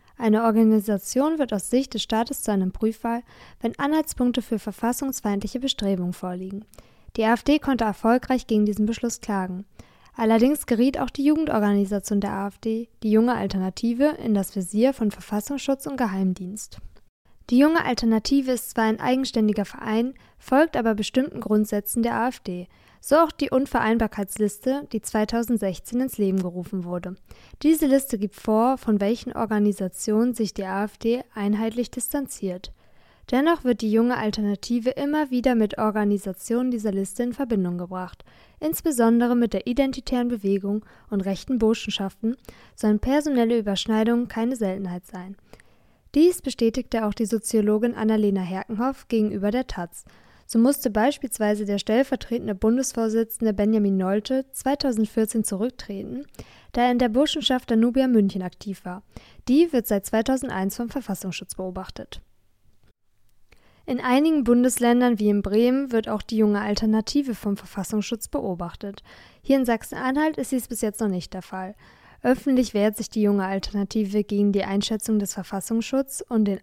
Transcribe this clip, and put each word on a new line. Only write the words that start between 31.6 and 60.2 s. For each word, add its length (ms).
distanziert. 800
Dennoch 320
wird 200
die 100
Junge 240
Alternative 720
immer 420
wieder 240
mit 220
Organisationen 920
dieser 220
Liste 320
in 100
Verbindung 420
gebracht. 480
Insbesondere 800
mit 160
der 140
Identitären 600
Bewegung 540
und 100
rechten 380
Burschenschaften 800
sollen 260
personelle 580
Überschneidungen 680
keine 280
Seltenheit 480
sein. 320
Dies 260
bestätigte 640
auch 80
die 140
Soziologin 680
Annalena 460
Herkenhoff 680
gegenüber 420
der 160
taz. 380
So 120
musste 300
beispielsweise 800
der 100
stellvertretende 800
Bundesvorsitzende 960
Benjamin 460
Nolte 540
zweitausendvierzehn 920
zurücktreten, 800
da 120
er 80
in 60
der 120
Burschenschaft 600
Danubia 380
München 320
aktiv 460
war. 160
Die 220
wird 160
seit 200
zweitausendeins 680